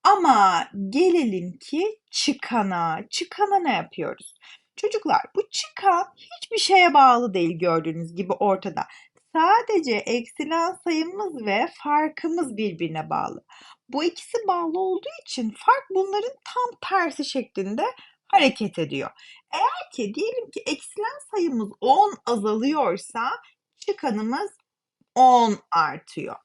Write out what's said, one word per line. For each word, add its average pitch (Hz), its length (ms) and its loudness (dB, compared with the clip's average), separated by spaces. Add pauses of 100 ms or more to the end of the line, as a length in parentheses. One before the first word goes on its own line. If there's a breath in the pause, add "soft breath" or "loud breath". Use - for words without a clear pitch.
Ama 247 640 4 (220)
gelelim 240 680 2
ki 403 420 -4 (120)
çıkana. 185 880 -2 (100)
Çıkana 392 500 -2
ne 311 140 0
yapıyoruz? - 600 -8 (420 loud breath)
Çocuklar, 415 460 0 (140)
bu - 140 -2
çıkan 392 680 0
hiçbir - 420 -10
şeye 359 360 6
bağlı 247 400 6
değil 170 260 0
gördüğünüz 165 560 -2
gibi 185 180 -4
ortada. 190 540 0 (480 loud breath)
Sadece 359 600 2
eksilen 311 880 -4
sayımız 339 600 -4
ve 208 240 0 (140)
farkımız 302 760 -2
birbirine 165 520 -6
bağlı. - 360 -6 (440 loud breath)
Bu 269 140 -4
ikisi - 340 -6 (100)
bağlı 349 320 -2
olduğu 381 300 -4 (120)
için 220 360 -8
fark 523 320 2
bunların 392 460 -2 (100)
tam 494 340 -6 (100)
tersi 349 360 -2
şeklinde 220 580 -6 (440 loud breath)
hareket 262 520 2
ediyor. 143 300 -6 (440 loud breath)
Eğer 679 400 -2
ki 208 200 -6
diyelim 453 380 -6
ki 453 140 -12
eksilen 440 540 -8 (120)
sayımız 277 380 -2 (120)
on 381 320 4 (120)
azalıyorsa 233 1040 -2 (480 soft breath)
çıkanımız 269 760 -4 (640)
on 240 420 6 (140)
artıyor. 151 720 -4